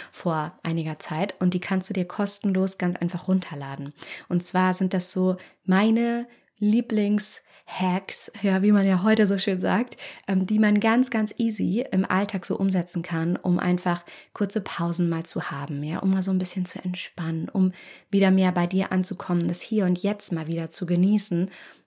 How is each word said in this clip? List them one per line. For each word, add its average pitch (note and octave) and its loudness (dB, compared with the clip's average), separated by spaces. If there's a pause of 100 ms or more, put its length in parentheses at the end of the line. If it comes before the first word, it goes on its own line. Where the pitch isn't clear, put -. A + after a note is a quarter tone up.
(120)
vor D#3+ -4
einiger E3 -4
Zeit E3 -4
und F3+ 2
die F3+ -2
kannst F#3 -2
du G#3 -4
dir F3+ -2
kostenlos F#3+ -2
ganz F3+ -2
einfach F3 -4
runterladen. C#3+ -2 (340)
Und F3 0
zwar F#3 2
sind F#3 -2
das F3+ -2
so F#3 2 (260)
meine A3+ 2 (320)
Lieblings-Hacks, G#3 -2
ja, F#3+ 2
wie G#3 6
man G3+ 6
ja F#3 4
heute G#3+ 4
so G3 2
schön F#3 -2
sagt, F#3+ 0 (320)
ähm, F#3+ 2
die G#3+ 2
man G#3 4
ganz, A#3 4
ganz A3 -2
easy G#3+ 0
im F#3+ 2
Alltag F#3+ -2
so - -2
umsetzen F3+ -2
kann, E3 -2
um F3+ 0
einfach F3 0 (300)
kurze G3+ -2
Pausen E3+ -2
mal E3 -2
zu - -8
haben, C#3+ -6
ja, D3+ -4
um F#3+ 0
mal F#3+ 2
so F#3+ -2
ein F#3 2
bisschen F#3 -2
zu - -10
entspannen, E3 -6
um F#3 2 (400)
wieder G3 4
mehr F#3 4
bei F3 2
dir F#3 0
anzukommen, F3+ 0
das F3 -4
Hier G#3+ 0
und F3+ 0
Jetzt G3+ -2
mal D#3+ -4
wieder E3 -4
zu - -6
genießen, F3+ 2 (380)